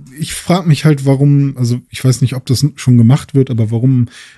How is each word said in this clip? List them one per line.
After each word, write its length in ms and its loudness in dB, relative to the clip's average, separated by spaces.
ich 160 -10
frag 320 -4
mich 180 0
halt, 220 0
warum, 500 2
also 240 -4
ich 140 -14
weiß 160 0
nicht, 140 0
ob 100 -10
das 300 0
schon 240 2
gemacht 380 2
wird, 140 0
aber 200 -2
warum 380 0